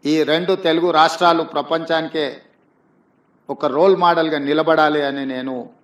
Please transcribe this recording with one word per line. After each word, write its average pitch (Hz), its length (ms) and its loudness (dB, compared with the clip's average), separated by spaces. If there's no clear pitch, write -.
ఈ 160 40 2
రెండు 175 220 0
తెలుగు 170 200 0
రాష్ట్రాలు 165 440 2
ప్రపంచానికే 160 680 -4
ఒక 143 120 -6
రోల్ 185 260 4
మోడల్గా 165 440 2
నిలబడాలి 151 640 2
అని 139 240 -6
నేను 131 220 -8